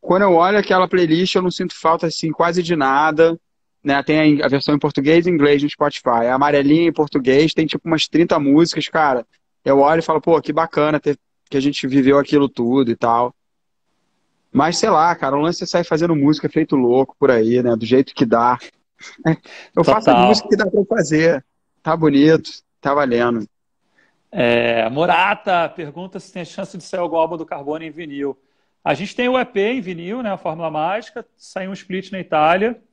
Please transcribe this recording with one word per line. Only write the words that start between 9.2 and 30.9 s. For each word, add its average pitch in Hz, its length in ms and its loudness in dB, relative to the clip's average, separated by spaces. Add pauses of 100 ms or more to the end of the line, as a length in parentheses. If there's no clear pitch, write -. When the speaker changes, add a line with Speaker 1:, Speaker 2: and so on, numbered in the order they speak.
Speaker 1:
Eu 139 140 2
olho 151 220 4
e - 20 -6
falo, 160 180 -2
"Pô, 160 220 2
que 156 100 -8
bacana 151 460 -2
ter, 143 180 -4 (340)
que 139 60 -4
a 139 40 0
gente 139 260 -4
viveu 135 320 2
aquilo 143 300 0
tudo 120 420 -2
e 117 60 -2
tal." 120 380 -2 (1160)
Mas, 160 260 0
sei 220 120 0
lá, 165 240 2
cara, 139 220 -4
o 147 40 0
lance 170 220 -4
é 170 40 -10
sair 175 180 -2
fazendo 165 320 0
música 147 320 0
feito 156 280 -2
louco 127 420 2
por 139 120 2
aí, 120 320 2
né? 117 140 2
Do 110 100 -6
jeito 127 280 2
que 139 120 0
dá. 117 320 2 (400)
<laughs> - 800 -8
Eu 165 80 2
faço 214 260 2
a 123 40 6
Speaker 2:
Total. 120 140 4
Speaker 1:
música - 200 2
que 202 80 2
dá 208 120 0
pra 202 160 0
fazer. 160 600 0 (380)
Tá 160 140 -2
bonito, 156 540 4 (300)
tá 139 120 -2
valendo. 120 540 0 (840)
Speaker 2:
É, 117 600 0
Morata 175 760 -2
pergunta 175 520 -14
se - 120 -20
tem 180 120 -12
chance 185 320 -14
de 170 80 -18
sair 185 160 -8
algum 165 160 -4
álbum 165 200 -2
do 160 100 -10
Carbone 156 400 -10
em 156 40 -14
vinil. 143 460 -10 (480)
A - 80 0
gente 175 240 -6
tem 247 120 -2
o 254 100 0
E 247 60 -2
P 208 160 -6 (120)
em 262 80 -6
vinil, 185 420 -10
né? 220 100 -6
A 180 40 -8
Fórmula 160 340 -8
Mágica. 185 540 -6 (120)